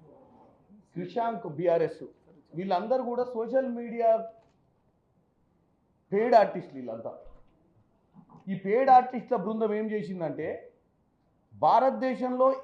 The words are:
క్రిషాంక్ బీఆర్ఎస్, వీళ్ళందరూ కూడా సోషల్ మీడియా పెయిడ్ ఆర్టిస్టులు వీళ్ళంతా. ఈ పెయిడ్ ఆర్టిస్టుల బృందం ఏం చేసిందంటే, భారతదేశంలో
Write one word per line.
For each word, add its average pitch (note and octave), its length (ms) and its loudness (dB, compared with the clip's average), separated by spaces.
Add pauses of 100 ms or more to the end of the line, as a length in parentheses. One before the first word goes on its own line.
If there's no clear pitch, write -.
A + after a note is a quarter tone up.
(960)
క్రిషాంక్ A3+ 520 -6 (120)
బీఆర్ఎస్, E3 460 0 (540)
వీళ్ళందరూ G3 520 -2
కూడా A#3+ 140 -4 (100)
సోషల్ A#3+ 360 -2 (100)
మీడియా A#3 300 -2 (2000)
పెయిడ్ A#3 300 4
ఆర్టిస్టులు F3+ 380 -6
వీళ్ళంతా. A2+ 320 -10 (1400)
ఈ G3 40 -4 (100)
పెయిడ్ A#3+ 340 4
ఆర్టిస్టుల B3 460 -2
బృందం A3 360 -2
ఏం A3 140 -4
చేసిందంటే, E3 540 -6 (1080)
భారతదేశంలో B3 920 2 (180)